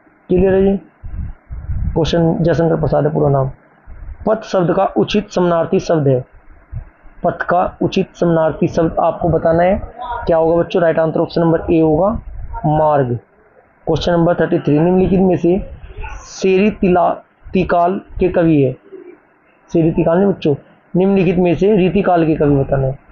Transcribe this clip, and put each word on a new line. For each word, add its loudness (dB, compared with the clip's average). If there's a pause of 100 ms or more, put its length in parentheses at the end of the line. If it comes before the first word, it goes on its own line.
(300)
Clear 2
है 2
जी? 2 (1160)
Question 0
जयशंकर 0
प्रसाद 0
है -2
पूरा 0
नाम। 0 (760)
पथ -2
शब्द 0
का 2
उचित -2
समानार्थी 0
शब्द 0
है, 2 (1000)
पथ -2
का -2
उचित -2
समानार्थी 0
शब्द 0
आपको 0
बताना 2
है 2 (200)
क्या -2
होगा 2
बच्चों? 0
Right 2
answer 0
option -2
number 0
A 4
होगा 2 (560)
मार्ग। 2 (760)
Question 0
number 2
थर्टी 0
थ्री, 0
निम्नलिखित 2
में 2
से 0 (840)
Seri 2
तिला-, 2 (380)
Tikal 0 (180)
के 2
कवि 2
है, 2 (1000)
शेरी 2
Tikal 0
नहीं 2
बच्चों, 0 (400)
निम्नलिखित 2
में 2
से 2
Ritical 2
के 0
कवि 2
बताना 0
है। -6 (120)